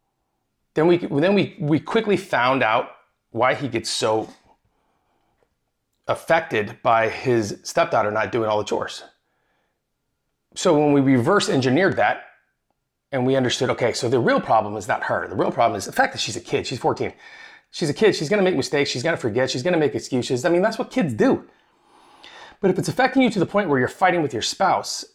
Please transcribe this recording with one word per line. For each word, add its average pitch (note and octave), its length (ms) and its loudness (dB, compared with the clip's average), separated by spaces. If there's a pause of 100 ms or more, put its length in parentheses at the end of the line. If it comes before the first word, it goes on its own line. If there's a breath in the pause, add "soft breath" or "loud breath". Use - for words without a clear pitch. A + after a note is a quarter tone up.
(760)
then D#3+ 140 2
we, F3 80 6
then E3+ 380 0
we, F#3+ 260 0
we D3+ 180 0
quickly G#3+ 380 0
found B2+ 480 0
out A2 260 0 (400)
why B2+ 240 0
he B2+ 140 -6
gets A#2 220 -4
so A2 380 0 (1800)
affected B2 760 -2
by A2+ 240 4
his A2+ 580 -2
stepdaughter A2+ 460 0
not G#2 220 -4
doing A2+ 160 0
all G#2+ 80 2
the G#2 80 -2
chores. - 380 -6 (1500)
So D#3+ 240 2
when D3 160 4
we C#3 80 4
reverse C3+ 480 2
engineered C3+ 460 2
that A2 280 0 (880)
and B2+ 140 -2
we C3+ 100 2
understood, B2+ 320 0
okay, A#2 240 0
so - 160 -2
the B2 100 2
real A3+ 220 2
problem G#2 380 0
is G2 100 -12
not A#2+ 140 -2
her. F#2 260 -4
The F#2+ 80 -10
real A#2 160 -2
problem A2+ 240 2
is F#2+ 80 -6
the - 80 -10
fact - 220 0
that A#2 40 -14
she's A2+ 180 -6
a - 40 -10
kid. - 260 -4
She's B2+ 120 -8
fourteen. A#2+ 340 -2 (600 loud breath)
She's D#3 180 -4
a D3 40 0
kid. G#3 220 4
She's D3 140 -4
gonna G#3 100 2
make F3+ 160 2
mistakes. C#3+ 320 -2
She's B2 140 -6
gonna E3 160 -2
forget. B2 320 0
She's C3 120 -4
gonna F3+ 140 0
make D3+ 180 2
excuses. B2 520 -2
I - 20 2
mean, F3 140 2
that's A3 160 0
what - 120 -6
kids F3+ 220 0
do. G3+ 320 2 (1160 loud breath)
But F#3+ 100 2
if - 80 0
it's - 100 -2
affecting C4 340 2
you B3 80 4
to - 80 -4
the E3+ 80 2
point G3+ 220 0
where C#3 100 2
you're B2 80 2
fighting F3 360 2
with C3+ 100 -2
your A2 100 -4
spouse - 600 -2 (100)